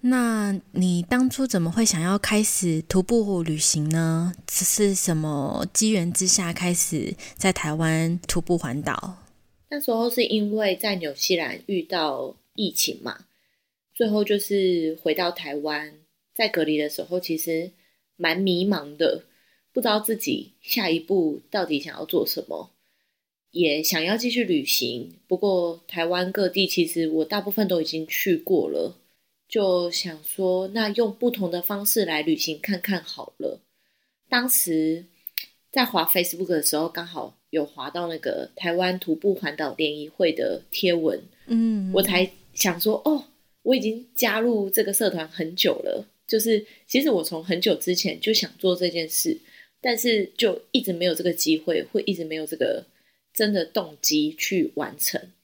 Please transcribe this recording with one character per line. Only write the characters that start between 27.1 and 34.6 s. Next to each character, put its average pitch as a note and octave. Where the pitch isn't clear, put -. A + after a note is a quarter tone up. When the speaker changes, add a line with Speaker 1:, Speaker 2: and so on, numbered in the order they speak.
Speaker 2:
大 G#3
部 G3
分 G#3
都 F3+
已 D#3+
经 D#3+
去 -
过 D#3+
了， E2
就 F3+
想 E3
说 F#3
那 G#3+
用 G#3
不 B3
同 G3+
的 F3
方 G3+
式 G#3
来 D#3+
旅 D#3
行 D#3
看 G3
看 F3+
好 -
了。 -
当 B3
时 E3